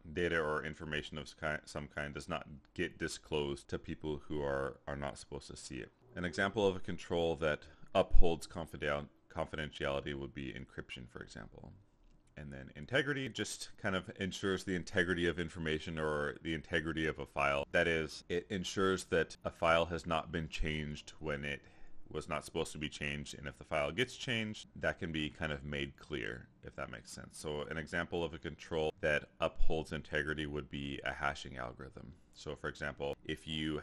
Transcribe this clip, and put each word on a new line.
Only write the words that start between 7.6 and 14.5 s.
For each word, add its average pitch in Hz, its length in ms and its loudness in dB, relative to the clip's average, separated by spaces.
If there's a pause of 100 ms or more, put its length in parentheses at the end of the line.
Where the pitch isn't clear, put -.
upholds 87 520 12
confidel-, 73 600 -2 (280)
confidentiality 73 800 -2
would 67 200 -8
be 65 180 -8
encryption, 65 560 -12
for - 120 -14
example. - 520 -16 (640)
And 73 160 -12
then 67 260 -12
integrity 135 520 -2
just - 480 -6
kind 98 180 -2
of 90 240 -2
ensures 95 460 -2